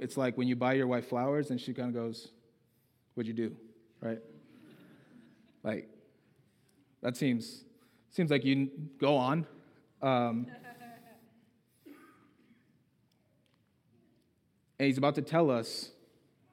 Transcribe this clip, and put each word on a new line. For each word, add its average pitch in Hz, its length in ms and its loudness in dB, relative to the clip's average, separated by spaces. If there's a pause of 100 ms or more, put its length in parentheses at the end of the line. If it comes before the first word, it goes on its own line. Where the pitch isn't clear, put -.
It's 127 140 -6
like 127 200 0
when 127 120 0
you 123 80 2
buy 123 160 2
your 135 160 2
wife 120 180 -2
flowers 139 460 -2
and 123 80 -4
she 131 120 -8
kinda 123 200 -4
goes, 117 400 -8 (840)
"What'd 113 140 -4
you 113 200 -2
do?" - 80 -12 (440)
Right? 113 200 -6 (1400)
Like, - 280 -6 (1120)
that 123 160 -4
seems, 120 460 -2 (460)
seems 165 200 0
like 135 140 4
you 135 80 4
n-, 139 460 -2
go 143 180 4
on. 139 300 2 (540)
Um, 120 460 2 (4000)
and 139 80 2
he's 135 100 4
about 143 200 4
to 147 60 0
tell 160 280 4
us, - 400 -4 (640)